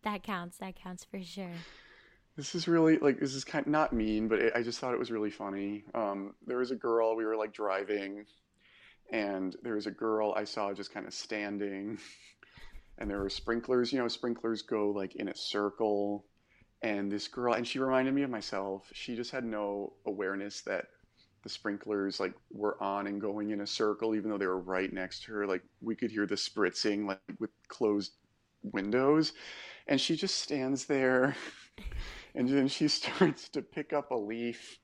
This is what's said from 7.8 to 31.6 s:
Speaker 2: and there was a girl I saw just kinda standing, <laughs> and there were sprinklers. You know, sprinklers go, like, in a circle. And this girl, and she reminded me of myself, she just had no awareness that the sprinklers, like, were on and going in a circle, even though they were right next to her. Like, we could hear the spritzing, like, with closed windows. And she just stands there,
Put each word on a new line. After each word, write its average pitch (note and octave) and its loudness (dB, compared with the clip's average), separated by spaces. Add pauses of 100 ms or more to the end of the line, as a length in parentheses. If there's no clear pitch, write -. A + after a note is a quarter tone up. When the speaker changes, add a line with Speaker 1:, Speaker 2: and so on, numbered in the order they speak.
Speaker 2:
and G2+ 0
there A#2+ -2
was G#2 -2
a G#2 -4
girl G#2+ 0
I G#2 -2
saw G2+ -4
just G2 -10
kinda G2 -10
standing, G#2 -4 (720)
<laughs> - -18
and G#2 -4
there G2+ -2
were G2 0
sprinklers. A#2 0
You C3+ 2
know, A#2+ 0
sprinklers A#2 -2
go, G#2 0
like, G2 -4
in G2+ -4
a F2 -8
circle. G#2 0 (580)
And G2+ 0
this G2+ -4
girl, B2 0
and A#2 0
she C3 -4
reminded C3 4
me C#3 2
of C3+ -2
myself, G2 -4
she - -6
just A#2 -4
had B2+ -4
no G2+ -4 (120)
awareness G2 -2
that - -2 (560)
the - -10
sprinklers, G2+ 0
like, F#2 0 (160)
were G2+ 0
on G2+ 0
and G2+ -2
going G#2 -2
in G#2 -2
a G2+ -6
circle, A2 0
even G#2+ -2
though G#2 -2
they G2 2
were F#2 2
right F#2 0
next F#2 -6
to A2+ -14
her. G#2 0
Like, F#2 0 (180)
we A2+ -2
could A2 -2
hear G#2 0
the G2+ 0
spritzing, G#2 2
like, F#2+ -2 (180)
with A2 -4 (180)
closed G#2 2 (500)
windows. C3 4 (540)
And C#3 4
she E3+ 2
just F#3+ 0
stands C3 -2
there, C3 4 (500)